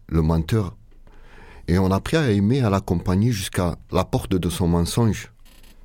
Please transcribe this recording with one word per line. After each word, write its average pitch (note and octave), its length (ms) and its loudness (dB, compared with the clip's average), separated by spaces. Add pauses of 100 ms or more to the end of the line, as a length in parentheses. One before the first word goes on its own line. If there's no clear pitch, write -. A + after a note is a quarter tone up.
le D#2+ 140 0
menteur. E2 560 0 (880)
Et E2+ 100 2
on F#2 140 2
a F#2+ 60 2
appris - 180 -2
à D3 160 2
aimer, G2+ 300 2
à A2 80 2
l'accompagner G2 640 0
jusqu'à F#2 440 -2 (140)
la F2+ 140 0
porte - 280 -2
de F2 160 0
son E2+ 200 0
mensonge. F2 640 0 (520)